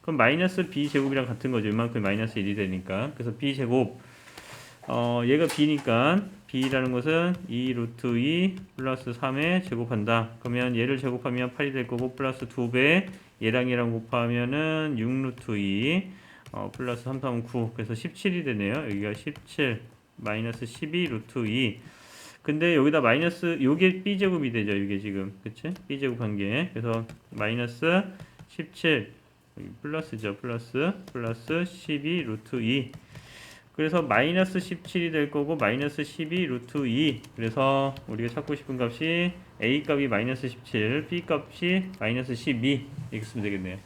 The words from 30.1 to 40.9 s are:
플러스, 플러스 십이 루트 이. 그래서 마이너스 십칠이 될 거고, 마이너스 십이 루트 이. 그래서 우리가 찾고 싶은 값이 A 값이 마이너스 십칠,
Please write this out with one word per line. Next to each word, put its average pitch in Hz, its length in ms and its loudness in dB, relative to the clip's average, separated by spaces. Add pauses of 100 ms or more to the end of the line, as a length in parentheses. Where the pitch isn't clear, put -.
플러스, 127 560 -2 (180)
플러스 123 540 -2
십이 156 580 -4
루트 113 380 -4
이. 120 300 2 (840)
그래서 156 260 2
마이너스 170 580 4
십칠이 175 520 -2
될 147 180 2
거고, 147 280 0
마이너스 139 460 0
십이 165 440 -2
루트 127 400 -2
이. 127 340 2 (140)
그래서 135 580 2 (140)
우리가 117 260 -4
찾고 147 220 -4
싶은 131 260 -6
값이 165 520 0 (280)
A 135 240 4
값이 143 220 2
마이너스 123 400 0
십칠, 117 640 -2